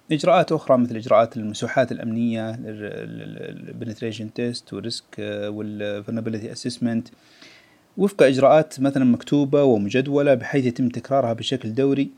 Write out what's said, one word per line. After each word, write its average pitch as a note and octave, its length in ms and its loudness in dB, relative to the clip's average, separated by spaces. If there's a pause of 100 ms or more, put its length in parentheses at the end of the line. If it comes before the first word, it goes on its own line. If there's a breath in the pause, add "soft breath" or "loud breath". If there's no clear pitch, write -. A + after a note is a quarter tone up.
(120)
إجراءات E3+ 400 4
أخرى C#3 260 2
مثل A#2+ 180 0
إجراءات A2+ 420 4
المسوحات A#2 540 -2
الأمنية، A2+ 580 -4
ال-، A#2 160 -10
ال-، - 1120 -12
ال-، A#2 40 -8
ال-، A2 120 -10
penetration A2+ 300 -8 (140)
test A#2+ 340 -6
و G2+ 80 -8
risk، A#2 220 -10 (160)
آه، G#2 300 -6
وال G#2 560 -8
vulnerability A2+ 520 -8
assessment، A#2 540 -4 (880 soft breath)
وفق F#3+ 260 2
إجراءات C3+ 560 6
مثلًا C3+ 260 2
مكتوبة C#3+ 580 2
ومجدولة C3 680 4
بحيث B2+ 320 0
يتم B2 240 0
تكرارها B2 440 -2
بشكل A2+ 400 -6
دوري C#3 440 2